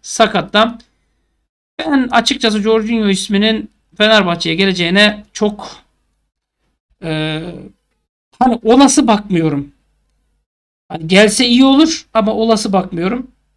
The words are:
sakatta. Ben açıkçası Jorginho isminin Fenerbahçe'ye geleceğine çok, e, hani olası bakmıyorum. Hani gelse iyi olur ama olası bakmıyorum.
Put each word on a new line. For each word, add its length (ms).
sakatta. 760
Ben 320
açıkçası 500
Jorginho 480
isminin 600
Fenerbahçe'ye 580
geleceğine 800
çok, 500
e, 380
hani 240
olası 440
bakmıyorum. 640
Hani 180
gelse 400
iyi 180
olur 480
ama 200
olası 400
bakmıyorum. 580